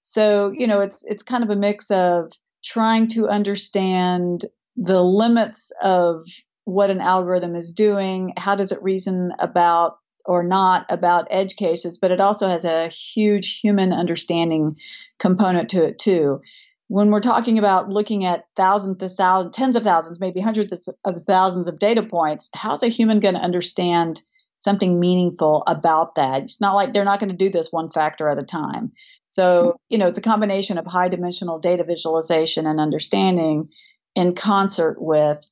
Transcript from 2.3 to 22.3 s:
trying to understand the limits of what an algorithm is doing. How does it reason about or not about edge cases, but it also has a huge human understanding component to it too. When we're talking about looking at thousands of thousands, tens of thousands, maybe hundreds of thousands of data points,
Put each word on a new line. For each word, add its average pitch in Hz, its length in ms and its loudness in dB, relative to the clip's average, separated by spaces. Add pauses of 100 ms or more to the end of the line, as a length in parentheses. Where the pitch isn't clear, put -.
trying 226 460 2
to 226 200 -2
understand 185 1160 -2 (320)
the 185 260 2
limits 220 720 2 (100)
of 175 440 2 (380)
what 196 260 0
an 190 100 -2
algorithm 180 560 0
is 170 160 -10
doing. 190 640 0
How 202 180 -2
does 196 160 -2
it - 120 -8
reason 185 560 -2
about 170 600 2 (280)
or 175 160 0
not 185 460 2
about 175 420 0
edge 190 260 -2
cases, 175 420 -4
but 185 120 0
it 180 100 0
also 202 280 2
has 170 160 -2
a 165 240 0
huge 208 720 -2
human 196 320 2
understanding 165 840 -2 (420)
component 185 520 2
to 180 140 2
it - 140 -4
too. 151 420 0 (480)
When 208 220 2
we're 208 100 2
talking 233 380 2
about 196 320 2
looking 208 340 -2
at 180 220 -2 (100)
thousands 190 460 0
of 185 100 -8
thousands, 185 420 0
tens 254 220 0
of 233 60 0
thousands, 170 380 0
maybe 185 200 -4
hundreds 208 480 -4 (160)
of 175 160 -4
thousands 185 480 0
of 160 100 -8
data 220 240 2
points, 165 520 -4